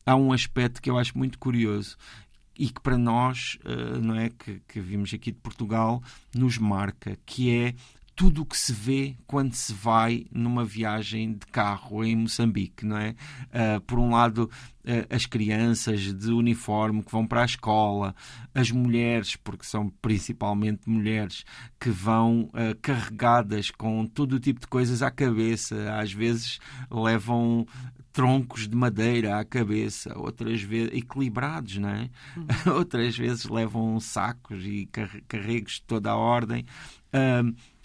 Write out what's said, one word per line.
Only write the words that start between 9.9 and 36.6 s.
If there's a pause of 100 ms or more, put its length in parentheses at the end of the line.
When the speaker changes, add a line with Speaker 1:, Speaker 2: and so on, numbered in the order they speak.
Speaker 1:
numa
viagem
de
carro
em
Moçambique,
não
é? (360)
Ah,
por
um
lado, (380)
ah,
as
crianças (120)
de
uniforme
que
vão
para
a
escola, (400)
as
mulheres,
porque
são (100)
principalmente
mulheres, (360)
que
vão,
ah,
carregadas
com
todo
o
tipo
de
coisas
à
cabeça,
às
vezes (280)
levam (460)
troncos
de
madeira
à
cabeça,
outras
ve-,
equilibrados,
não
é? (280)
Speaker 2:
Uhum.
Speaker 1:
<laughs>
Outras
vezes
levam
sacos
e
carre-,
carregos
de
toda
a
ordem. (480)